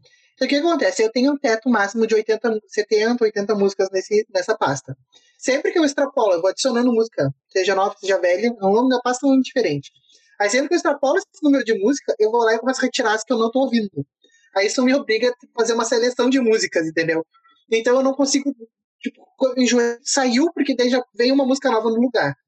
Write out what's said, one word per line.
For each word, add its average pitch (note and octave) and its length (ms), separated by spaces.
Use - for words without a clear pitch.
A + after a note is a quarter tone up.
Então, C4 100
o B3+ 40
que C#4+ 60
acontece? C#4+ 460
Eu A3 100
tenho C4 200
um C#4+ 60
teto A3+ 300
máximo A3 380
de G#3+ 80
oitenta, A3 420
setenta, A3 560
oitenta G#3 320
músicas G3 360
nesse, G#3 400
nessa - 240
pasta. C#3 400
Sempre D4+ 360
que F#4 80
eu D#4+ 40
extrapolo, C#4 500
eu E3 80
vou F#3 100
adicionando A#3+ 420
música, A3 400
seja F#3+ 240
nova, G3 260
seja F#3+ 200
velha, F#3+ 360
é G3 80
uma B3 380
pasta B3 240
muito C4+ 180
diferente. D#3 480
Aí G#3 120
sempre C4+ 160
que F4 80
eu - 20
extrapolo C#4+ 400
esse - 240
número C#4 220
de A3+ 160
música, B3+ 400
eu G#3+ 100
vou A#3 140
lá A3 100
e A#3 60
começo B3+ 200
a - 40
retirar A#3 320
as G#3+ 80
que - 100
eu A3+ 60
não A3+ 100
tô C4 120
ouvindo. A3 440
Aí G3 120
isso B3+ 160
me C4 100
obriga A#3 360
a - 300
fazer A3+ 140
uma A3+ 120
seleção B3 440
de C4+ 100
músicas, G#3+ 480
entendeu? D#3+ 380
Então A3+ 240
eu C4+ 80
não C4+ 100
consigo, C#4 420
tipo, - 360
quando B3+ 240
enjoei, A#3+ 440
saiu, C4+ 500
porque C#4 220
daí B3 160
já B3+ 100
veio B3 180
uma C#4 120
música C4 260
nova A3+ 180
no A3+ 100
lugar. G3+ 360